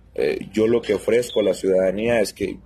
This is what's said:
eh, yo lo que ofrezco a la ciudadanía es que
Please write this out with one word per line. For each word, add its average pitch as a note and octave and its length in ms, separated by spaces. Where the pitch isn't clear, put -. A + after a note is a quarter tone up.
eh, - 360
yo G#2+ 160
lo A#2 140
que G#2+ 120
ofrezco A2+ 460
a G#2 40
la F#2+ 100
ciudadanía F#2+ 680
es G2 120
que - 320